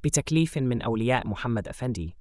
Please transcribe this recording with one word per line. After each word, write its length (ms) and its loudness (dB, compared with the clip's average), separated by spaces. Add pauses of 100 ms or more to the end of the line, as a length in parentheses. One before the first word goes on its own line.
بتكليف 540 2
من 240 0
أولياء 460 0
محمد 400 -2
أفندي 540 -4